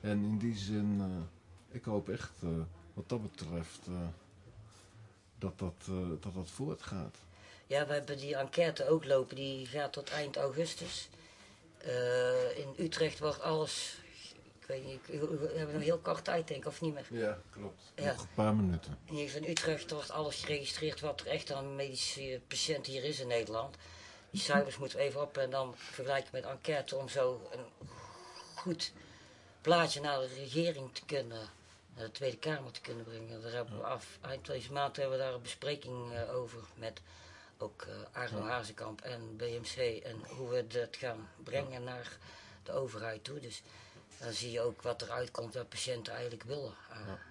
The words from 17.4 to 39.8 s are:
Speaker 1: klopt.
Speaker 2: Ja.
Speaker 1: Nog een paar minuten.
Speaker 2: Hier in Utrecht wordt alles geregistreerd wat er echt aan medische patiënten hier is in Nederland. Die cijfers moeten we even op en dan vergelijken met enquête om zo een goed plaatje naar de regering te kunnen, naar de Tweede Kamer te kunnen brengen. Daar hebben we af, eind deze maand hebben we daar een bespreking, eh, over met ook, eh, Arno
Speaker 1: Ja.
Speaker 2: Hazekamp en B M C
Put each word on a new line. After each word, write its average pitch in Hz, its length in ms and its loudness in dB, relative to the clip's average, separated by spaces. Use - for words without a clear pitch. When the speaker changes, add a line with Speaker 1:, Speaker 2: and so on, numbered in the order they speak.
Speaker 1:
klopt. 101 320 -8
Speaker 2:
Ja. 143 180 -2
Speaker 1:
Nog 117 80 -2
een - 140 -8
paar 107 200 8
minuten. 87 500 4
Speaker 2:
Hier 143 320 -2
in 156 140 -2
Utrecht 156 400 2
wordt 147 200 -4
alles 151 300 0
geregistreerd 147 600 0
wat 151 200 0
er - 60 -8
echt 147 260 0
aan 139 240 -2
medische 135 680 -2
patiënten 135 460 0
hier 131 120 -2
is 147 160 0
in 127 60 -2
Nederland. 117 500 2
Die - 100 -2
cijfers 143 380 6
moeten 135 200 -2
we 143 60 6
even 139 180 2
op 143 140 -2
en 131 140 4
dan 131 260 2
vergelijken 135 560 0
met 131 120 -2
enquête 135 520 0
om 135 120 0
zo 127 440 2
een 123 120 -6
goed - 380 0
plaatje 160 400 8
naar 143 180 2
de 127 200 0
regering 139 560 0
te - 120 -6
kunnen, 117 420 -2
naar 113 100 -6
de 110 80 -4
Tweede 131 260 0
Kamer 143 340 0
te - 80 -10
kunnen 117 240 -6
brengen. 113 380 -8
Daar 117 100 -4
hebben 120 240 -2
we 110 80 -4
af, 120 360 -4
eind 135 260 -6
deze 131 260 -4
maand 139 240 2
hebben 135 220 2
we 135 60 2
daar 131 100 0
een 120 80 -6
bespreking, 123 720 -4
eh, 117 220 -2
over 120 260 -2
met 113 260 -6
ook, 104 220 -4
eh, 104 120 -8
Arno 107 160 -2
Speaker 1:
Ja. 107 80 0
Speaker 2:
Hazekamp 110 540 -2
en 123 200 -6
B 107 40 -8
M 120 220 0
C - 140 -6